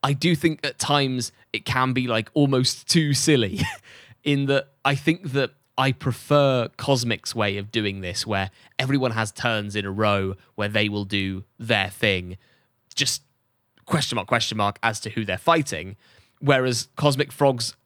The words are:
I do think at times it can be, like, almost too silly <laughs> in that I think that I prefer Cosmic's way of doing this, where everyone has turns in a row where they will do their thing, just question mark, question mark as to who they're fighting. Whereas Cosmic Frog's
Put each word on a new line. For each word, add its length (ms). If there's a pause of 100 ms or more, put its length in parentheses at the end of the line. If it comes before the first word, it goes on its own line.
I 100
do 220
think 280
at 140
times 540 (200)
it 140
can 280
be, 120
like, 300
almost 520
too 280
silly 460 (300)
<laughs> 320
in 220
that 220 (180)
I 80
think 380
that 220 (220)
I 160
prefer 840
Cosmic's 560
way 240
of 140
doing 300
this, 260
where 240 (260)
everyone 340
has 200
turns 440
in 100
a 60
row 440 (180)
where 140
they 200
will 180
do 400 (120)
their 320
thing, 480 (580)
just 280 (640)
question 320
mark, 100
question 300
mark 260
as 160
to 100
who 140
they're 140
fighting. 580 (460)
Whereas 560
Cosmic 340
Frog's 440 (100)